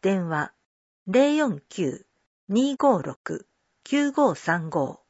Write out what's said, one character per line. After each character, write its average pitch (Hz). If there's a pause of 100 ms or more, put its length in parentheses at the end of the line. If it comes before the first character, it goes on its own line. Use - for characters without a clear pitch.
電 190
話、 151 (540)
零 277
四 247
九、 - (440)
二 262
五 254
六、 - (380)
九 285
五 269
三 165
五。 139